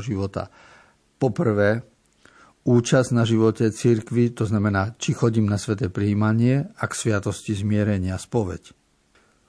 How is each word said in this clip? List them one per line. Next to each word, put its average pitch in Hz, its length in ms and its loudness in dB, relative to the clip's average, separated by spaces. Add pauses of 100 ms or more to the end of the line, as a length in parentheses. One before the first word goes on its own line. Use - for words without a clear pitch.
života. 98 480 -6 (640)
Poprvé, 107 640 0 (880)
účasť 123 480 4
na 120 80 4
živote 110 480 2
cirkvi, 117 640 0
to - 80 -4
znamená, 101 560 0
či - 160 -2
chodím 113 320 0
na 101 160 -2
sväté 98 320 -4
prijímanie 110 800 0
a - 160 -8
k - 80 -10
sviatosti 104 560 -4
zmierenia, 101 640 -2
spoveď. 92 560 -6 (760)